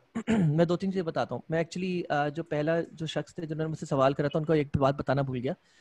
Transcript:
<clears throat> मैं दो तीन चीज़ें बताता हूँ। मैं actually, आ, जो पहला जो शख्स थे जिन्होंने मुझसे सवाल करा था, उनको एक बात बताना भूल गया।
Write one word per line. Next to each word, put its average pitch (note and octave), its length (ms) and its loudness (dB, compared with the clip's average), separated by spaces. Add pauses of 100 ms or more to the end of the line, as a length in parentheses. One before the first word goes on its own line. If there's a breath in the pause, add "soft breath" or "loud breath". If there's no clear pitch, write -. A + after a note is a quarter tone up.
(160)
<clears throat> G3 420 2
मैं E3+ 100 6
दो F3 80 2
तीन F#3+ 160 -2
चीज़ें F#3 140 -2
बताता D3 300 -4
हूँ। - 160 -8
मैं D#3+ 140 0
actually, F3+ 460 -4
आ, D3 180 0
जो D#3 140 -6
पहला D#3+ 380 0
जो D#3+ 260 -8
शख्स - 300 -6
थे F3 80 -6
जिन्होंने D#3 240 -4
मुझसे D#3+ 160 -8
सवाल C#3 280 4
करा C#3+ 160 0
था, E3 100 -2
उनको D#3 140 2
एक D3 240 2
बात C#3 180 4
बताना C#3 280 0
भूल C3 160 -4
गया। C3+ 160 -4 (260 soft breath)